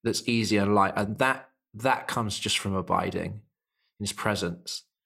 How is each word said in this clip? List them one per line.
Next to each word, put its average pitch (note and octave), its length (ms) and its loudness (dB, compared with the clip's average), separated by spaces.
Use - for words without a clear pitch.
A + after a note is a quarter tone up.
that's - 240 -2
easy A2 300 4
and G2+ 160 4
light. G2 220 4
And G#2 240 -2
that, C3 300 0
that A#2+ 320 0
comes G#2+ 300 -4
just - 200 -2
from G2 180 -2
abiding F2+ 560 -2
in - 720 -16
his G2+ 80 -4
presence. - 720 -4